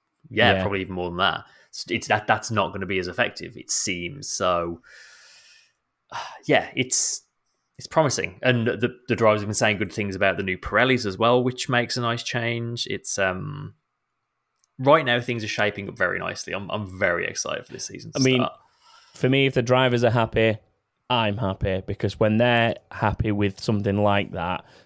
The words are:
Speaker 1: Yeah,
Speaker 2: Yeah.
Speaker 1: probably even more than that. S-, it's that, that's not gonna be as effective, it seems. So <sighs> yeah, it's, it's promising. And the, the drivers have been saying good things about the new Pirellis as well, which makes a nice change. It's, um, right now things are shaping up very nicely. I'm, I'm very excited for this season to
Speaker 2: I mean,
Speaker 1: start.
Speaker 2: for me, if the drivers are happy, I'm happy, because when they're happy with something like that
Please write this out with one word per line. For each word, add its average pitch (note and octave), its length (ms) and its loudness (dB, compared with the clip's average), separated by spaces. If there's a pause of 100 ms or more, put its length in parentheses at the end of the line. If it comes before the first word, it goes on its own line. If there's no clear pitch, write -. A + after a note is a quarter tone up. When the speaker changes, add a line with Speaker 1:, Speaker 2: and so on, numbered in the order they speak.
(280)
Speaker 1:
Yeah, G#2+ 260 4
Speaker 2:
Yeah. F#2+ 80 0
Speaker 1:
probably G2 200 -2
even F#2 120 -8
more F2+ 140 -4
than F2 100 -6
that. F#2 260 0 (280)
S-, - 160 -12
it's - 200 -4
that, G#2+ 180 2
that's A2 240 0
not G2 220 0
gonna F#2+ 140 -8
be F#2 120 -2
as F2 100 -2
effective, G2+ 480 -6
it - 140 -16
seems. F2 580 -6
So E2+ 540 -2 (1300)
<sighs> - 340 -12
yeah, C3 300 2
it's, - 460 -2 (560)
it's - 80 -14
promising. - 560 0
And A#2+ 240 2
the, A2+ 300 0 (120)
the A#2 80 0
drivers G#2+ 260 4
have G2+ 60 -6
been G#2+ 60 -4
saying G#2+ 240 2
good G2+ 140 -4
things G2+ 220 -4
about F#2+ 220 2
the G2+ 60 -4
new F#2 160 -4
Pirellis A#2+ 480 2
as F#2+ 120 -4
well, B2 240 4
which B2+ 260 -4
makes A#2+ 280 0
a B2+ 40 -2
nice A#2 220 -4
change. A#2 640 -4
It's, - 300 -6
um, G2 560 -4 (1040)
right C#3+ 260 6
now A#2+ 160 2
things A#2 240 -4
are G#2 40 -4
shaping G2+ 400 -2
up - 80 -10
very F#2 220 0
nicely. F2+ 360 -8
I'm, G2 160 -8
I'm G#2+ 160 -4 (120)
very F2+ 280 0
excited - 400 -6
for - 60 -16
this - 140 -10
season A2 260 -14
to - 60 -4
Speaker 2:
I C3 40 2
mean, C3 180 4
Speaker 1:
start. D#2+ 120 0 (640)
Speaker 2:
for - 140 2
me, C3+ 180 4
if C3 80 0
the B2+ 80 2
drivers B2 420 4
are A#2 60 6
happy, A2+ 480 2 (520)
I'm A2 260 2
happy, F#2+ 500 -2
because G2+ 320 -4
when G#2+ 200 4
they're A#2 380 4 (140)
happy A2 420 0
with G2+ 280 0
something G2+ 380 0
like G2+ 340 2
that F2+ 320 -6 (220)